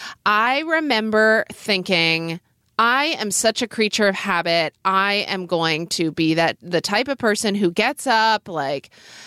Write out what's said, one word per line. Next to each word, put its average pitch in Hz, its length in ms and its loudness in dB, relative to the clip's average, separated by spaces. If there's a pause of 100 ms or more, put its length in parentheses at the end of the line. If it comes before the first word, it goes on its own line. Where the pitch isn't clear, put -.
(260)
I 226 360 2
remember 220 880 2
thinking, 165 880 0 (380)
"I 247 280 2 (140)
am 208 120 -4
such 220 320 0
a 233 40 -4
creature 214 400 0
of 196 80 2
habit. 170 600 0 (100)
I 196 420 2
am 185 200 -6
going 165 400 0
to 160 240 -2
be 160 240 0
that, 160 260 2
the 175 200 -2
type 214 260 -2
of 277 100 -4
person 208 380 0
who 202 160 0
gets 226 340 -2
up, 220 420 2
like, 143 440 -4 (360)